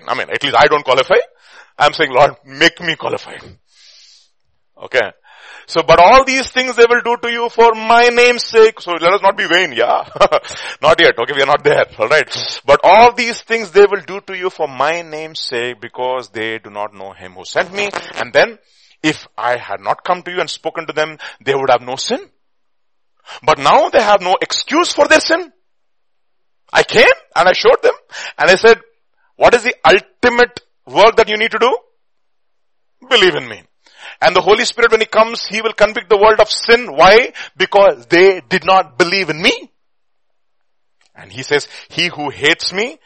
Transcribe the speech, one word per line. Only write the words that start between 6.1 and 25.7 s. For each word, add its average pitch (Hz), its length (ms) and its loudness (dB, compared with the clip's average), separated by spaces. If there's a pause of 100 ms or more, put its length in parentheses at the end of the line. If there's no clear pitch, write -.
these 262 260 -4
things 254 260 -6
they 233 140 6
will 240 120 0
do 233 220 -2
to 233 80 -6
you 233 180 -6
for 226 240 4
my 233 360 2
name's 240 360 2
sake." 220 340 2
So 175 120 -10
let 170 200 0
us 202 100 0
not 196 140 0
be 202 120 -6
vain, 170 260 -2
yeah? 120 340 -2 (360)
<laughs> - 380 -16
Not 160 200 2
yet. 135 180 4
Okay, 127 160 -6
we 139 60 -2
are 139 80 0
not 143 140 0
there. 139 220 0 (140)
All - 80 -2
right. 143 220 0 (340)
"But 139 200 4
all 220 300 6
these 233 280 -6
things 220 300 -6
they 202 140 6
will 196 260 -2
do 196 180 -12
to 190 80 -12
you 180 120 -6
for 160 180 -6
my 143 340 -4
name's 156 400 -14
sake, 120 400 -8
because 127 480 -8
they 110 300 -10
do 110 100 -20
not 104 240 -12
know 98 180 -18
him 92 220 -20
who 92 100 -20
sent 175 300 -6
me." 202 160 -6 (260)
And 120 160 -10
then, 214 260 0 (440)
"If 156 260 -6 (100)
I 120 200 -4
had 101 240 -12
not 113 240 -6
come 180 180 -4
to 180 80 -14
you 180 80 -8
and 156 100 -6
spoken 160 380 -12
to 156 60 -10
them, 156 240 -6 (240)
they 139 140 -2
would 135 140 -2
have 120 120 2
no 123 160 -12
sin." 349 320 -8 (1120)
But 151 160 0
now 196 300 2
they 254 120 0
have 208 200 2
no 180 200 -2
excuse - 520 -4
for 294 140 0
their 311 120 2
sin. 330 320 -6 (1200)